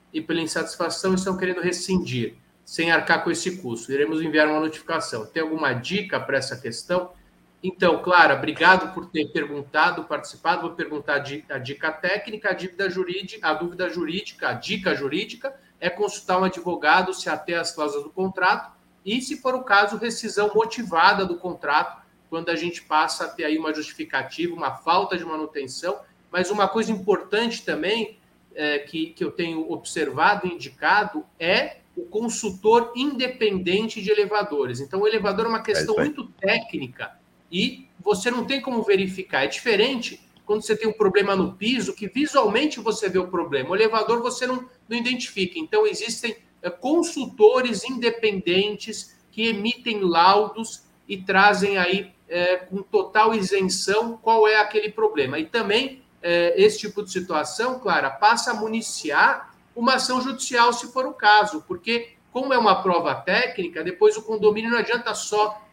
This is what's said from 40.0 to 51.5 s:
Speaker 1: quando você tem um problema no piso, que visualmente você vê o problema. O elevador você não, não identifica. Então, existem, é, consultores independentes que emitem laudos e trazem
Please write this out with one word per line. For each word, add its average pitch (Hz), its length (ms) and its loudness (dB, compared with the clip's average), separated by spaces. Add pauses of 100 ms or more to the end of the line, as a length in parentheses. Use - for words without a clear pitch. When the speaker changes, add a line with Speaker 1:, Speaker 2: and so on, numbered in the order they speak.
Speaker 1:
quando 214 200 -2
você 214 120 0
tem 220 140 -2
um 208 40 -2
problema 196 420 4
no 165 180 0
piso, 214 400 -2
que 202 140 -10
visualmente 269 720 2
você 214 300 -2
vê 185 100 2
o 180 80 -2
problema. 147 420 -2
O 180 60 0
elevador 220 480 2
você 247 240 -4
não, 254 200 -6 (220)
não 233 80 -2
identifica. 233 600 -4
Então, 214 260 2
existem, 233 500 -4 (280)
é, 180 80 -4
consultores 247 1160 2
independentes 214 1300 -2 (160)
que 226 180 0
emitem 220 500 -2
laudos 196 840 2 (240)
e 202 80 -6
trazem 196 640 4